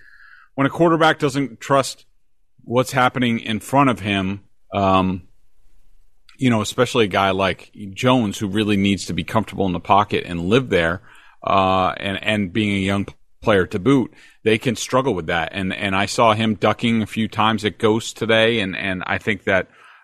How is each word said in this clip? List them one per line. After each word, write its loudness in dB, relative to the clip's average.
when 0
a 0
quarterback 2
doesn't -4
trust 0
what's -2
happening 0
in -6
front 2
of -2
him, -2
um, 2
you 2
know, 2
especially 0
a -4
guy 2
like -2
Jones 2
who -4
really 0
needs 0
to -6
be -4
comfortable -2
in -2
the -4
pocket 2
and -4
live 2
there, 0
uh, 2
and, -6
and -2
being -2
a -2
young -2
player 2
to -6
boot, 0
they 2
can -2
struggle -2
with -6
that. -2
And, -4
and -4
I 0
saw 2
him 0
ducking 0
a -4
few -4
times 0
at -2
Ghost 0
today, 2
and, -4
and -4
I -2
think -4
that, 0